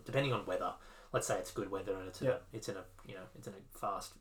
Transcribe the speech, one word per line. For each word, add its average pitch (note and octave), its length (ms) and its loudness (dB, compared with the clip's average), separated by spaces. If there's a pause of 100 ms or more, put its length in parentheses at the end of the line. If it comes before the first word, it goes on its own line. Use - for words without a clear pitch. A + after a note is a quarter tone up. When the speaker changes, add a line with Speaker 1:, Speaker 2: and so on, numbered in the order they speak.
Speaker 1:
depending C3+ 280 4
on G2+ 120 2
weather. F2+ 260 2 (420)
Let's A#2+ 120 4
say G2 140 4
it's - 100 -4
good G2 220 -2
weather F#2+ 240 0
and F#2+ 120 -4
it's - 140 -8
in C3+ 60 6
Speaker 2:
Yeah. B2 60 8
Speaker 1:
a, - 60 2 (160)
it's - 140 -4
in G2 80 -2
a, F2+ 60 -8 (240)
you G2 80 -10
know, F#2 80 -8 (120)
it's G#2+ 120 -12
in G2+ 80 -8
a - 240 -16
fast, G2 420 -2